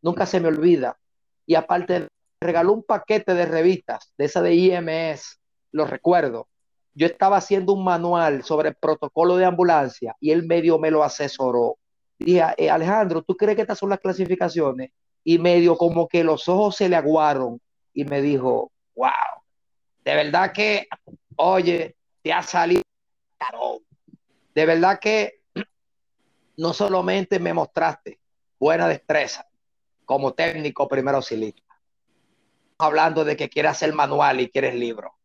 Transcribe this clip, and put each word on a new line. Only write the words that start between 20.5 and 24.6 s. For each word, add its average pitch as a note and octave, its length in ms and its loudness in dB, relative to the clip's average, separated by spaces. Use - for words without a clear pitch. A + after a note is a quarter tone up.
que, G#3 340 -2
oye, E3+ 600 0
te D#3 100 -6
ha E3+ 120 -2
salido F3 400 0
caro. A#2+ 420 -8
De D#3 120 2